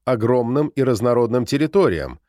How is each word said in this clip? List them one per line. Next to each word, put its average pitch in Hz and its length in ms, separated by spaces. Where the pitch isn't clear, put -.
огромным 123 640
и 139 120
разнородным 120 640
территориям, 135 840